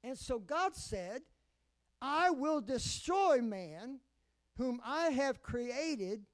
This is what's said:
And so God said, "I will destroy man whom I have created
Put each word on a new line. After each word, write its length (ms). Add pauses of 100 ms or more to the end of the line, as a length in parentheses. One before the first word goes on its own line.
And 140
so 220
God 360
said, 460 (800)
"I 280
will 320
destroy 800
man 580 (580)
whom 260
I 260
have 320
created 920